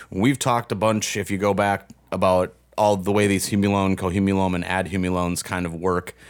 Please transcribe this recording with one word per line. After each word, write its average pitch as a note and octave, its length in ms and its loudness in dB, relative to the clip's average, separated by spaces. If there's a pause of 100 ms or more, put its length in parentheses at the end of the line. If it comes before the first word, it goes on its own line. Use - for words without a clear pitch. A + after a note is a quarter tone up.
(100)
we've B2+ 280 2
talked A#2+ 340 -2
a - 20 -2
bunch, G#2+ 420 0
if G2+ 140 -4
you G2+ 80 -2
go G2+ 160 2
back, G2+ 340 0 (220)
about F#2 420 2 (240)
all G#2 200 2
the F#2+ 160 -2
way G#2 160 2
these G2 220 0
humulone, G2 460 2
cohumulone, F#2+ 600 0
and F2 80 -4
adhumulones F2+ 800 -2
kind F2+ 200 -4
of E2+ 100 -6
work F2+ 420 -4 (140)